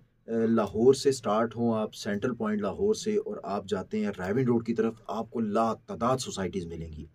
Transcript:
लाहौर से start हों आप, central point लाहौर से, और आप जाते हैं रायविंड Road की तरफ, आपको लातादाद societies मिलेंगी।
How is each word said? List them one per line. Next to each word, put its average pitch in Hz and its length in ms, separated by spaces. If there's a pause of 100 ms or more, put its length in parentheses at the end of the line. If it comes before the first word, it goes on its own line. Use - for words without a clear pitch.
(300)
लाहौर 113 640
से 139 160
start 113 440
हों 117 220
आप, 107 140
central 101 400
point 107 300
लाहौर 101 340
से, - 200
और - 300
आप - 220
जाते 98 320
हैं 104 120
रायविंड 98 360
Road 117 180
की 117 80
तरफ, 113 360
आपको 110 300
लातादाद 113 800
societies 92 480
मिलेंगी। 82 480